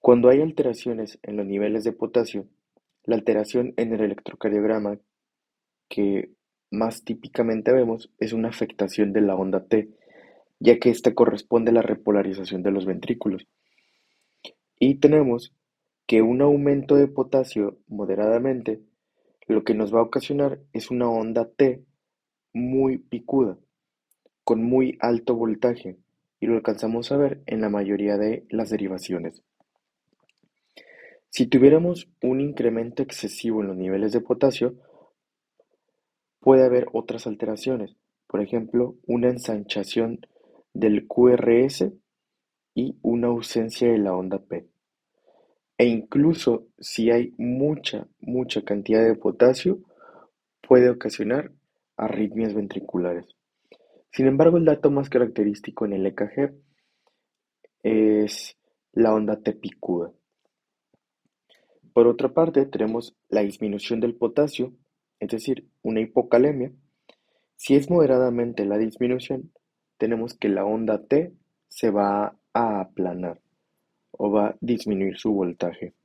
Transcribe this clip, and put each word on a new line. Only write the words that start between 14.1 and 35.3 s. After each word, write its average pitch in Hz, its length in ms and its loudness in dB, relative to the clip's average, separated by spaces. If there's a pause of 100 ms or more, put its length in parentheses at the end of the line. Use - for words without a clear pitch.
Y 135 180 4
tenemos 143 580 2 (520)
que 113 160 4
un 123 200 2
aumento 143 540 2
de 143 100 6
potasio 131 800 -2
moderadamente 110 960 -2 (680)
lo 110 160 0
que 110 120 -2
nos 107 200 -4
va 117 60 4
a - 20 4
ocasionar 139 560 -2 (140)
es - 180 -10
una 123 180 -2
onda 113 400 -2
T 131 360 0 (680)
muy 131 460 -2
picuda, 120 580 -4 (840)
con 113 180 0
muy 127 380 0
alto 117 380 0
voltaje, 113 640 -4 (420)
y - 60 -4
lo 117 100 2
alcanzamos 113 560 -4
a 139 40 0
ver 139 300 -2
en 113 140 -4
la 110 80 -2
mayoría 101 480 -2
de 107 320 -2
las 107 220 -4
derivaciones. 92 760 -6 (1800)
Si - 180 0
tuviéramos 160 600 4 (140)
un 131 180 -2
incremento 120 640 -4
excesivo - 560 -6
en 101 80 -4
los 92 80 -8
niveles 95 340 -2
de 117 100 0
potasio, 123 540 -2 (1700)